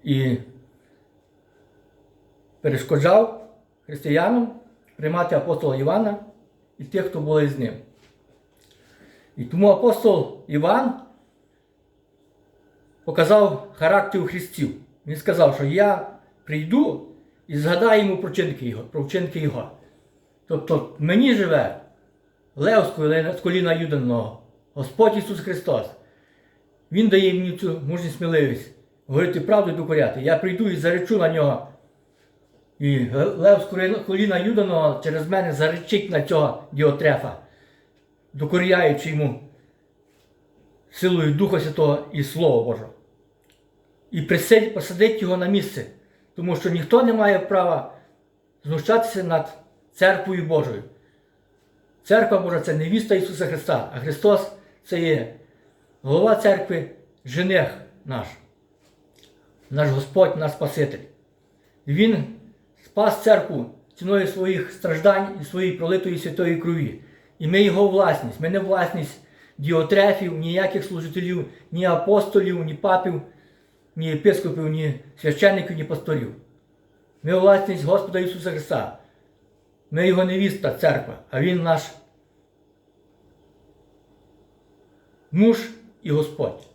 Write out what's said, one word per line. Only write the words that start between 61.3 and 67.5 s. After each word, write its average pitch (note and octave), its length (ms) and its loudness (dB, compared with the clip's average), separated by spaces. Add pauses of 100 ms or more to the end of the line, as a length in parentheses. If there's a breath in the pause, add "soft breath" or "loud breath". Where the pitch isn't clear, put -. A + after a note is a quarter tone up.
І C#3 80 -2
Він G3 300 4 (600)
спас - 380 0
церкву B2+ 420 4 (300)
ціною F#3+ 320 0
своїх F#3 440 -4
страждань F#3+ 560 2 (140)
і C#3+ 40 -10
своєї F#3 280 -4
пролитої F3 440 -2
святої E3+ 400 -2
крові. E3 420 -4 (400 loud breath)
І D#3 80 -4
ми F#3+ 140 4